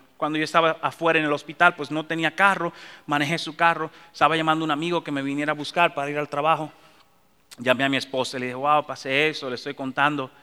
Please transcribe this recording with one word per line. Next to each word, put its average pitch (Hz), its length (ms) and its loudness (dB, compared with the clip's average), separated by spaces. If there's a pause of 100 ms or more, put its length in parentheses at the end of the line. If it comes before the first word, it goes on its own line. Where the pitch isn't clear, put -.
(160)
Cuando 156 220 -2
yo 156 80 0
estaba 165 340 2
afuera 165 380 2
en 156 80 0
el 147 80 2
hospital, 170 400 2
pues 143 160 -8
no 156 160 -4
tenía 160 280 -2
carro, 185 380 2 (320)
manejé 147 320 0
su 156 180 -6
carro, 160 360 2 (200)
estaba 156 280 4
llamando 160 260 2
a - 0 -
un 160 60 -2
amigo 165 340 -2
que 156 80 -6
me 139 80 -2
viniera 143 320 -4
a - 20 0
buscar 160 380 0
para 143 180 -4
ir 147 60 -4
al 147 140 -4
trabajo. 151 420 0 (880)
Llamé 123 220 2
a 139 60 2
mi 135 80 0
esposa 127 400 -4
y 131 40 -6
le 127 60 -4
dije, 123 80 -6
"Wow, 143 320 2
pasé 139 440 0
eso", 147 180 -8
le 123 80 -6
estoy 139 180 -10
contando. 139 560 -2 (120)